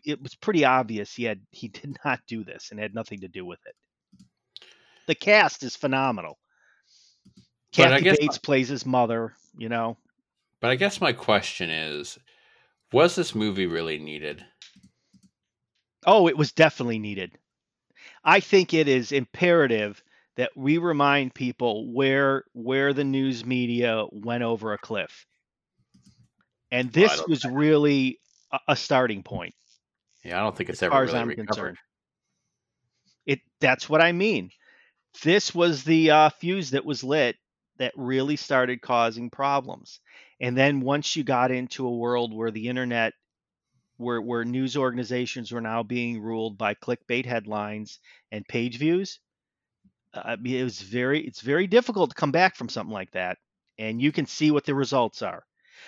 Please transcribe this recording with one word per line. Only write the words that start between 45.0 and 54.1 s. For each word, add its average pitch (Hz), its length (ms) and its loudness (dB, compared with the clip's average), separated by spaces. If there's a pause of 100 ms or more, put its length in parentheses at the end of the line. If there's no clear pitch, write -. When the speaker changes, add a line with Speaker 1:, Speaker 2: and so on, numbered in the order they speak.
Speaker 1:
were 120 80 -6
now 113 220 -4
being 120 380 -4
ruled 110 380 -6
by 104 160 0
clickbait 123 520 -4
headlines 107 720 -8 (320)
and 104 140 -10
page 120 320 -4
views, 175 420 -2 (920)
uh, - 120 -14
I 117 120 -6
mean, 123 200 -6
it 127 80 -2
was 117 180 -8
very, 123 440 -2
it's - 140 -16
very 151 260 0
difficult 202 440 2
to - 60 -16
come 147 160 0
back 180 240 2
from 120 120 -10
something 104 260 -8
like 95 180 -10
that. 90 260 -4 (400)
And 110 220 -6
you 147 120 2